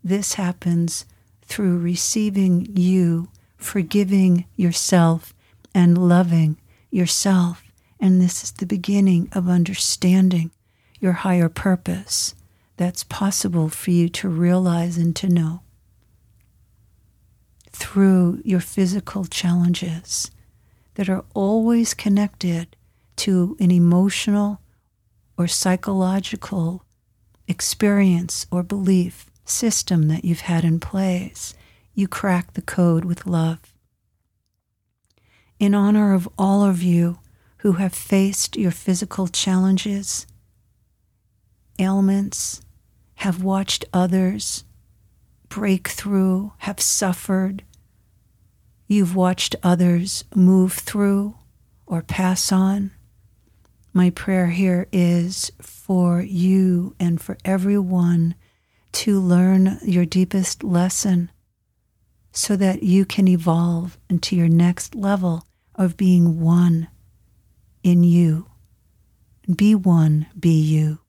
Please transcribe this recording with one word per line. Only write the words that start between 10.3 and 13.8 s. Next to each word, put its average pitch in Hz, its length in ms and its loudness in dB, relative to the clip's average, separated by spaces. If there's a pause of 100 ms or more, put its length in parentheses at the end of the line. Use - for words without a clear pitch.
your 180 140 0
higher 175 360 0
purpose 180 880 -4 (420)
that's 175 260 -4
possible 175 680 -2
for - 220 -6